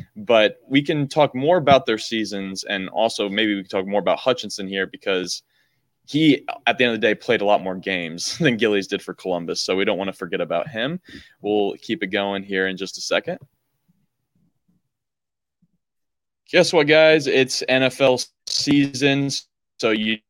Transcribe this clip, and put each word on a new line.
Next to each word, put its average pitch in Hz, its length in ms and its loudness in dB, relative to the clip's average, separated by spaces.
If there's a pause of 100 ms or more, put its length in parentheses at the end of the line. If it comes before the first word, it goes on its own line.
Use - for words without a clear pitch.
(160)
But 107 500 4
we 135 140 2
can 143 280 -2
talk 147 260 2
more 147 240 2
about 139 260 4
their 110 140 0
seasons, 98 640 -6
and 95 240 -6
also 110 400 -2
maybe 104 260 0
we 98 80 -6
can 92 60 -16
talk 95 180 -4
more 101 140 0
about 92 180 0
Hutchinson 110 480 -4
here 95 200 -4
because 92 560 -4 (640)
he, 151 400 4 (200)
at 110 120 0
the 127 60 2
end 120 100 0
of 107 60 -4
the 113 60 2
day, 107 80 4
played 107 280 -2
a - 20 -2
lot 101 180 2
more 92 120 -6
games 90 640 -6
<laughs> 170 60 0
than 123 120 2
Gillies 104 300 0
did 98 160 -4
for 95 100 -12
Columbus, 87 480 -6
so 95 160 -2
we 98 80 0
don't 98 140 -2
wanna 95 160 -6
forget 90 260 -8
about 85 280 -4
him. 135 320 -8 (420)
We'll 104 400 0
keep 110 200 -6
it 104 40 -6
going 98 380 -4
here 95 240 -2
in 95 100 -8
just 95 180 -10
a - 60 -12
second. - 360 -4 (3000)
Guess 170 240 4
what, 156 140 4
guys? 156 400 6
It's 131 420 2
N 131 160 4
F 127 160 -2
L 127 180 4 (280)
season, 139 840 0 (480)
so 113 120 0
you 110 280 -2 (120)